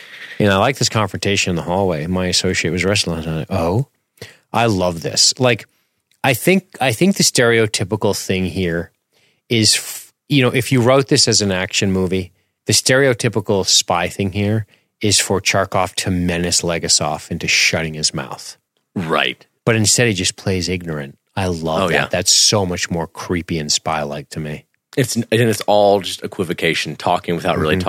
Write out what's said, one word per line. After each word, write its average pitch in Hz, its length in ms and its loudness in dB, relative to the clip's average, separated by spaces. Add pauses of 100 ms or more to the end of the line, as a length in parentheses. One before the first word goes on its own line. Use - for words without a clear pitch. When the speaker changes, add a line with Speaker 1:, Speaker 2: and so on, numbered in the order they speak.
(380)
Speaker 1:
And 101 140 4
I 95 60 4
like 123 220 2
this - 100 0
confrontation 98 600 0
in 87 40 -2
the 78 60 -2
hallway. 85 460 -2
My 92 200 -2
associate 90 440 0
was 87 120 -2
wrestling 87 420 0
on 80 140 -4
it. - 100 -6
Oh, 92 380 -2 (640)
I 117 140 2
love 90 360 0
this. - 380 0
Like, 123 260 2 (600)
I 135 80 4
think, 180 480 2
I 131 100 2
think 185 240 2
the 165 80 2
stereotypical 110 960 2
thing 92 240 -2
here 85 460 -2 (560)
is, 110 300 2
f-, - 340 -12 (160)
you 143 140 2
know, 120 80 4
if 135 240 0
you 123 80 4
wrote 131 260 4
this - 220 2
as 104 120 2
an 98 120 0
action 92 400 -2
movie, 92 400 -2 (320)
the 120 80 0
stereotypical 117 920 2
spy 87 440 0
thing 98 240 -4
here 104 320 0 (340)
is 101 200 2
for 95 220 0
Charkov 95 540 0
to - 160 -4
menace 87 500 0
Legasov 82 680 -2
into 80 160 -6
shutting 80 480 0
his 78 180 -2
mouth. - 440 -10 (360)
Speaker 2:
Right. 78 500 -2 (220)
Speaker 1:
But 117 120 2
instead, 110 320 2
he 107 40 2
just 90 220 -4
plays 92 340 -4
ignorant. 80 480 -8 (180)
I 95 120 -2
love 80 360 -2
Speaker 2:
Oh, 90 40 2
Speaker 1:
that. 82 60 0
Speaker 2:
yeah. 67 140 0
Speaker 1:
That's - 280 0
so 101 300 2
much 87 260 -4
more 82 160 -2
creepy 85 500 -4
and 76 140 -4
spy-like 73 600 -4
to - 80 -10
me. 76 260 -8 (320)
Speaker 2:
It's, - 180 0
and 113 160 -2
it's 113 300 2
all 101 400 4
just 87 200 -8
equivocation, 82 760 -4
talking 87 380 0
without 82 220 -2
really 78 200 2
Speaker 1:
Mm-hmm. 90 120 0